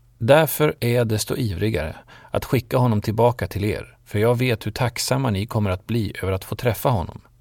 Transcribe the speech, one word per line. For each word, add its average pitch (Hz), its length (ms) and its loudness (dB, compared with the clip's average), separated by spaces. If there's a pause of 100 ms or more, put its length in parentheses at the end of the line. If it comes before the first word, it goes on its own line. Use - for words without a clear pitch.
(180)
Därför 151 600 4
är 120 120 0
jag 120 160 2
desto 107 280 -2
ivrigare 98 600 -2 (340)
att - 140 0
skicka - 340 0
honom 120 220 4
tillbaka 117 460 2
till 95 180 -4
er, - 400 -4
för - 140 -4
jag 117 200 4
vet 123 280 0
hur 107 40 -4
tacksamma 131 600 -2
ni 101 160 0
kommer 104 240 0
att 92 160 -4
bli 110 260 -2 (100)
över 92 100 0
att 95 120 -4
få - 120 -8
träffa - 320 -2
honom. 87 320 -2 (200)